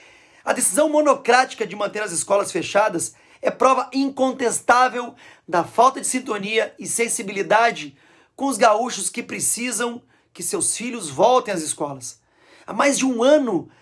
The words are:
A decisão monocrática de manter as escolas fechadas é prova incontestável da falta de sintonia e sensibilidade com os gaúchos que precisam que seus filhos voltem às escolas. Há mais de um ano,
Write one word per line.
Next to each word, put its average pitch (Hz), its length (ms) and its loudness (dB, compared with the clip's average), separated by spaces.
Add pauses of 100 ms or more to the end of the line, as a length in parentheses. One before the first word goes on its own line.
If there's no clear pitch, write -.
(460)
A 185 80 0
decisão 277 340 2
monocrática 262 800 2
de 175 80 -12
manter 208 260 -4
as 208 100 -6
escolas 196 400 -2
fechadas 180 600 -2 (280)
é 254 100 -2
prova 254 400 2
incontestável 247 1200 0 (340)
da 170 160 0
falta 254 360 4
de - 80 -6
sintonia 214 720 -2
e 196 80 -12
sensibilidade 208 1080 -2 (380)
com 262 100 -6
os 269 120 -2
gaúchos 214 520 2
que 233 120 -8
precisam 233 800 -6 (300)
que - 120 -14
seus - 340 -4
filhos 226 320 -8
voltem 214 440 2
às 170 80 -4
escolas. 143 600 -10 (440)
Há - 80 -10
mais 262 240 2
de 262 80 -4
um 240 180 -2
ano, 254 460 2 (120)